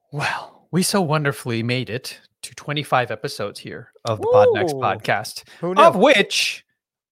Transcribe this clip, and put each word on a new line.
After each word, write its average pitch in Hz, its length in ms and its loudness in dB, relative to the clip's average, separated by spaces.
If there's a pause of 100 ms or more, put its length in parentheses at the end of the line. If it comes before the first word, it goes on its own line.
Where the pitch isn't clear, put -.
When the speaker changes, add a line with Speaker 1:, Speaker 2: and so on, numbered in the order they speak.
(120)
Speaker 1:
Well, - 600 -8
we 175 120 0
so 202 180 0
wonderfully 139 600 -2
made 123 260 -4
it - 300 -10 (240)
to - 120 -16
twenty-five 143 540 -2
episodes 110 500 -8
here - 320 -16 (140)
of 110 140 -2
the 427 80 -4
Podmax 480 460 4
Speaker 2:
Ooh. 131 80 -8
Speaker 1:
Podcast, 107 640 -2 (180)
Speaker 2:
Who 175 140 -4
knew? 240 60 6
Speaker 1:
of 320 140 8
which, 208 680 2 (460)